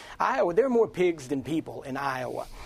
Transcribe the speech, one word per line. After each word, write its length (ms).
Iowa, 340
there 140
are 40
more 180
pigs 400
than 140
people 400
in 140
Iowa. 500